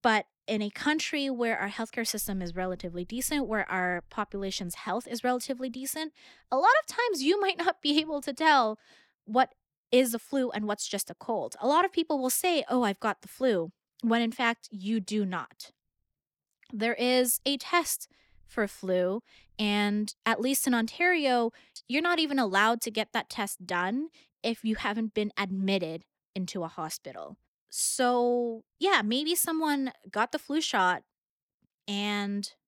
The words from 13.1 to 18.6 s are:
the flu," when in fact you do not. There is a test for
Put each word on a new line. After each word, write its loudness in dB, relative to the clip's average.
the -20
flu," 0
when 4
in 0
fact -2
you -2
do -2
not. -8
There -2
is 2
a 0
test -2
for -2